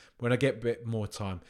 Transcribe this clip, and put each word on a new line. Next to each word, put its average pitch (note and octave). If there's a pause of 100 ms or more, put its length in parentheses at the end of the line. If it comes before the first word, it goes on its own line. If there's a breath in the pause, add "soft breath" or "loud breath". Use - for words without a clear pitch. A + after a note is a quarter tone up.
(180 loud breath)
When A#2+
I B2+
get C3
a A2
bit A#2
more A2+
time, F#2+